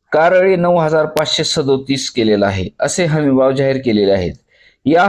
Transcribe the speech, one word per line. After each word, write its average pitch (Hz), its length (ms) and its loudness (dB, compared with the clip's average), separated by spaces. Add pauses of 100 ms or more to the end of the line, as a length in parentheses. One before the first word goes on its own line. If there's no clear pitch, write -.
(120)
कारळे 180 440 2
नऊ 175 220 0
हजार 156 300 0
पाचशे 156 360 -4
सदोतीस 135 680 -2
केलेला 107 360 0
आहे. 95 220 -4 (120)
असे 147 260 -2
हमीभाव 135 460 2
जाहीर 135 320 -2
केलेले 104 280 2
आहेत. 90 220 -2 (520)
या 175 220 4